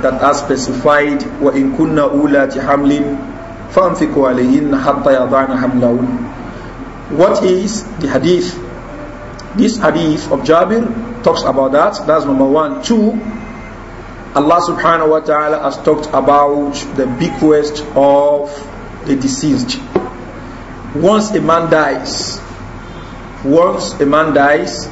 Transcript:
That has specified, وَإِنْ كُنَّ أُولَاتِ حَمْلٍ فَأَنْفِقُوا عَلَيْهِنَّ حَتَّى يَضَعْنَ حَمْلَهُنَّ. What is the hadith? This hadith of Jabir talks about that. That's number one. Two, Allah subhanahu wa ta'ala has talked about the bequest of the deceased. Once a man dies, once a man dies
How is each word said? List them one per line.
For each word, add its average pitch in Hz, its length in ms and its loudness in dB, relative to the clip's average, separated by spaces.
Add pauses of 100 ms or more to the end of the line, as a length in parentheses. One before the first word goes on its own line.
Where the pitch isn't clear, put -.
That 127 180 0
has 139 160 4
specified, 139 840 0 (200)
وَإِنْ 135 340 2
كُنَّ 156 220 0
أُولَاتِ 143 640 2
حَمْلٍ 143 1120 -2
فَأَنْفِقُوا 175 400 2
عَلَيْهِنَّ 135 560 2 (100)
حَتَّى 139 380 2
يَضَعْنَ 131 400 2
حَمْلَهُنَّ. 123 1600 -2
What 196 260 4
is 185 400 0 (140)
the - 100 -4
hadith? 170 460 0 (1000)
This 214 220 2
hadith 156 540 0
of 135 100 0
Jabir 185 840 0
talks - 180 2
about 135 300 0
that. 151 340 2
That's 151 200 2
number 135 200 2
one. 143 380 0
Two, 214 280 2 (1200)
Allah 160 280 4
subhanahu 160 480 2
wa 156 100 4
ta'ala 151 440 0
has 139 200 -2
talked 151 240 2
about 143 680 2 (220)
the 135 100 0 (140)
bequest - 640 2 (120)
of 143 520 4 (580)
the 135 120 2
deceased. - 600 -2 (1160)
Once 208 360 2
a 185 100 0
man 165 280 2
dies, 143 680 0 (1040)
once 170 560 2
a 143 60 4
man 151 280 2
dies 147 580 2